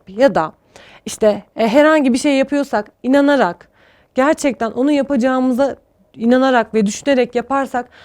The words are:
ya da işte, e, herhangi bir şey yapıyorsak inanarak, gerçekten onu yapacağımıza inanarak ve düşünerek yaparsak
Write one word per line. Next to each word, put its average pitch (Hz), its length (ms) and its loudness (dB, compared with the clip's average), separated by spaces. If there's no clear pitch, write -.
ya 208 260 0
da 160 180 -4
işte, 202 360 -2
e, 226 120 0
herhangi 294 440 2
bir 247 60 0
şey 285 180 0
yapıyorsak 269 560 -2
inanarak, 269 680 0
gerçekten 262 560 -2
onu 277 220 -2
yapacağımıza 262 840 0
inanarak 247 580 0
ve 214 120 2
düşünerek 247 480 -2
yaparsak 254 540 -6